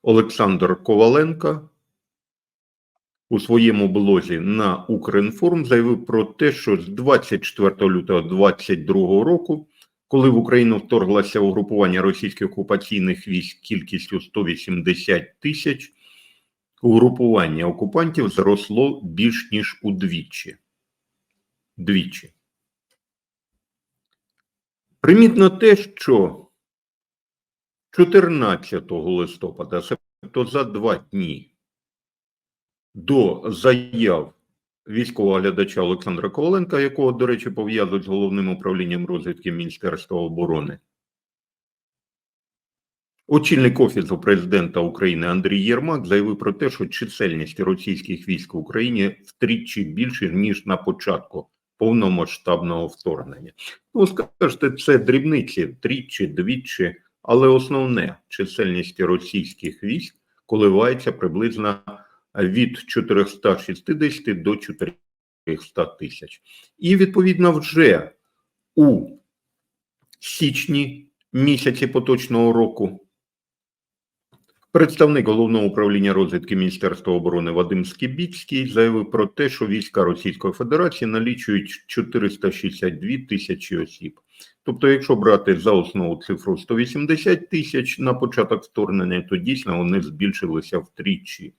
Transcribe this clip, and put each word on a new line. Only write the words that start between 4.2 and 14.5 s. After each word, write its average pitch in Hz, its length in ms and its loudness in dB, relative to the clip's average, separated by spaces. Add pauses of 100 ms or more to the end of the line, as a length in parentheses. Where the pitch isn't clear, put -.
на 98 460 -2
Укрінформ 110 840 0
заявив 120 400 2
про 110 180 2
те, 143 280 0
що 107 240 0
з 87 120 -8
двадцять 117 560 0
четвертого 98 460 0
лютого 87 320 0
двадцять 92 600 2
другого 170 400 2
року, 165 440 -2 (400)
коли 131 220 6
в 117 60 4
Україну 117 400 4
вторглося 101 640 2
угрупування 98 600 2
російських 95 480 -2
окупаційних 95 760 -4
військ 90 320 -6
кількістю 95 600 -8
сто - 240 -6
вісімдесят 87 960 -4